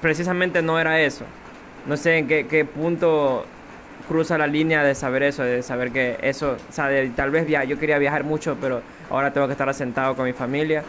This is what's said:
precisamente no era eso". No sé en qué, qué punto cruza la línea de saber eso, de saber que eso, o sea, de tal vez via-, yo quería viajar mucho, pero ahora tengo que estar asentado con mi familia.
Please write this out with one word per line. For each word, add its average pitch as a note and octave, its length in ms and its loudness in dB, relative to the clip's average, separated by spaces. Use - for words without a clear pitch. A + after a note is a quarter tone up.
precisamente F3 600 0
no D#3+ 160 2
era D#3+ 220 4
eso". D3 240 0
No D3 100 0
sé E3 220 2
en D3 100 0
qué, D3+ 180 2
qué D#3 180 2
punto D#3 800 2
cruza D#3+ 300 2
la D3+ 80 2
línea D3+ 360 2
de C#3+ 120 4
saber C3+ 280 0
eso, C#3+ 200 0
de B2 200 0
saber B2 280 -4
que B2 320 0
eso, C#3 340 -2
o - 40 -18
sea, C#3+ 160 -2
de C3+ 220 2
tal C#3 200 -2
vez D#3+ 160 2
via-, D3+ 180 2
yo C#3 140 -2
quería D3+ 200 2
viajar C#3+ 260 2
mucho, D3+ 360 -2
pero B2+ 220 -2
ahora C3+ 220 0
tengo C#3 140 2
que C3 60 -4
estar C#3 160 -2
asentado C3+ 480 -2
con C3 100 -2
mi B2 60 0
familia. D3 560 -2